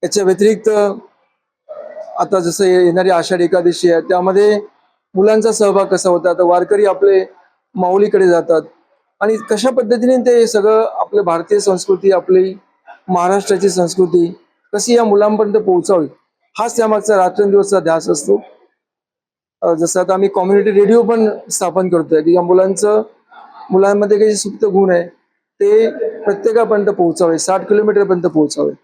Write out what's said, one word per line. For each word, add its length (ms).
याच्या 200
व्यतिरिक्त 460
आता 200
जसं 260
ये-, 200
येणारी 240
आषाढी 340
एकादशी 480
आहे, 100
त्यामध्ये 580
मुलांचा 360
सहभाग 340
कसा 240
होता, 200
आता 140
वारकरी 420
आपले 400
माऊलीकडे 520
जातात 340
आणि 160
कशा 340
पद्धतीने 480
ते 300
सगळं 460
आपलं 280
भारतीय 380
संस्कृती, 520
आपली 440
महाराष्ट्राची 600
संस्कृती 720
कशी 220
या 80
मुलांपर्यंत 520
पोहोचावी, 520
हाच 180
त्यामागचा 400
रात्रंदिवसचा 640
ध्यास 300
असतो. 320
अ, 120
जसं 260
आता 140
आम्ही 160
कम्युनिटी 420
रेडिओ 320
पण 260
स्थापन 380
करतोय 320
की 140
या 60
मुलांचं, 600
मुलांमध्ये 480
काही 160
सुप्त 300
गुण 260
आहे 160
ते 300
प्रत्येकापर्यंत 640
पोहोचावे, 520
साठ 300
किलोमीटरपर्यंत 540
पोहोचावे. 480